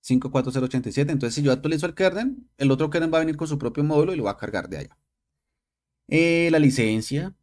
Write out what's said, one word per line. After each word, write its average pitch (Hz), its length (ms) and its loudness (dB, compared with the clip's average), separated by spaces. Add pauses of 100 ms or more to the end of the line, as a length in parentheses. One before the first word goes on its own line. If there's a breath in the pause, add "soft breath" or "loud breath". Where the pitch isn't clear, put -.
Cinco 127 280 0
cuatro 131 220 -2
cero 131 140 -2
ochenta 127 240 -4
y - 20 -8
siete. 147 200 0
Entonces, 123 240 -2
si 147 60 -2
yo 139 100 4
actualizo 151 360 -2
el 165 80 -8
kernel, 202 420 0 (200)
el 139 120 2
otro 151 200 2
kernel 165 220 0
va 160 60 2
a 160 40 4
venir 160 160 -2
con 160 100 -4
su 151 100 -4
propio 143 260 -2
módulo 151 300 2
y 170 40 -4
lo 120 80 -4
va 98 60 -2
a - 60 -8
cargar 90 320 -6
de 78 80 -8
allá. - 200 -14 (1080)
Eh, 170 440 2
la 160 80 4
licencia 131 840 0